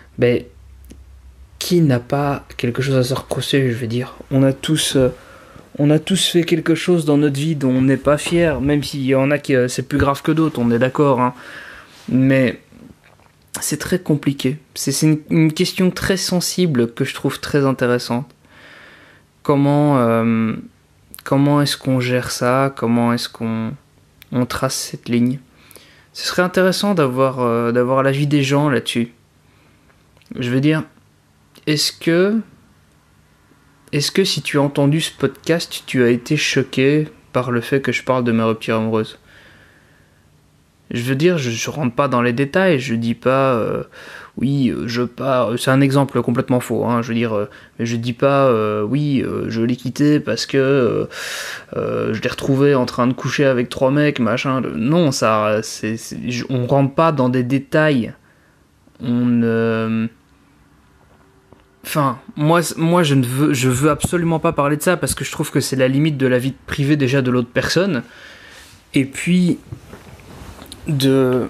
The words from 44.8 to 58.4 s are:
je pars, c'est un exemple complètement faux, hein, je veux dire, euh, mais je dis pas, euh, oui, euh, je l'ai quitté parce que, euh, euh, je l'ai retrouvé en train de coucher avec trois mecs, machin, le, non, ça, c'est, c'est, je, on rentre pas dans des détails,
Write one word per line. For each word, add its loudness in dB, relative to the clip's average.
je -2
pars, -2
c'est 0
un 4
exemple 2
complètement 0
faux, -4
hein, 0
je -6
veux -4
dire, -2
euh, -2
mais -4
je -4
dis -4
pas, 2
euh, 2
oui, 0
euh, -4
je -4
l'ai 0
quitté 0
parce -4
que, -2
euh, 2
euh, -4
je -6
l'ai -2
retrouvé 2
en 2
train -2
de 0
coucher -2
avec 0
trois 0
mecs, 0
machin, -2
le, -6
non, 2
ça, 0
c'est, -6
c'est, -10
je, -6
on -2
rentre 2
pas 2
dans 0
des 0
détails, 0